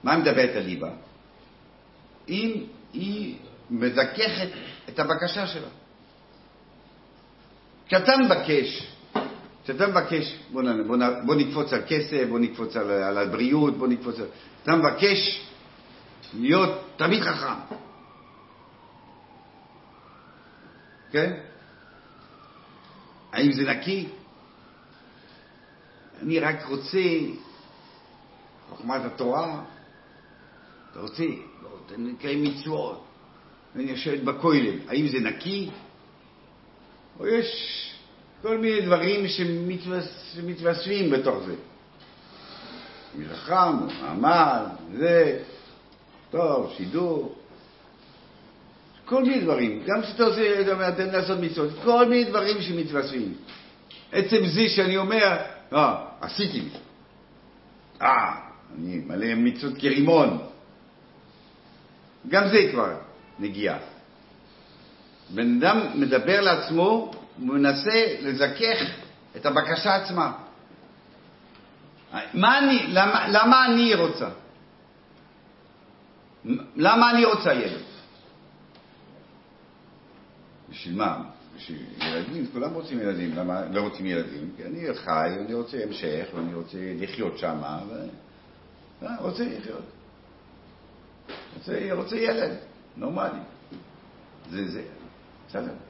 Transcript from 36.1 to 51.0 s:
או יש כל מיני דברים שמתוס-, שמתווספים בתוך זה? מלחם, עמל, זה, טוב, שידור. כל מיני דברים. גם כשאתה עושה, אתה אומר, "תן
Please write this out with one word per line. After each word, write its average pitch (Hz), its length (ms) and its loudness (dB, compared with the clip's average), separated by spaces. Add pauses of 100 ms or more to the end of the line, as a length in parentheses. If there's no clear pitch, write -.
או 190 80 -4
יש - 540 -2 (600)
כל 220 160 -2
מיני 220 240 2
דברים 180 460 2
שמתוס-, 175 1080 -4
שמתווספים 170 760 -2
בתוך 110 340 0
זה? 87 100 -8 (1600)
מלחם, 151 720 0 (220)
עמל, 131 560 4 (320)
זה, 156 420 6 (920)
טוב, 151 460 0
שידור. 147 580 -4 (1700)
כל 254 180 2
מיני 254 180 4
דברים. 123 440 0
גם 214 160 0
כשאתה 233 220 0
עושה, 202 380 2
אתה 196 100 2
אומר, 185 200 0
"תן 185 180 -2